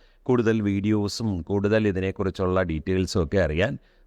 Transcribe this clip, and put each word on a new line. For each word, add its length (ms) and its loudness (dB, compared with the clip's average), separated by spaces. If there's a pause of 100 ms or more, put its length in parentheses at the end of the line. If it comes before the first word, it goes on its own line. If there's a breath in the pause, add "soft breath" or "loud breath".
(240 soft breath)
കൂടുതൽ 380 2
വീഡിയോസും 800 -2
കൂടുതൽ 460 0
ഇതിനെക്കുറിച്ചുള്ള 760 -2
ഡീറ്റെയിൽസും 640 -2
ഒക്കെ 140 -2
അറിയാൻ 400 0 (300 soft breath)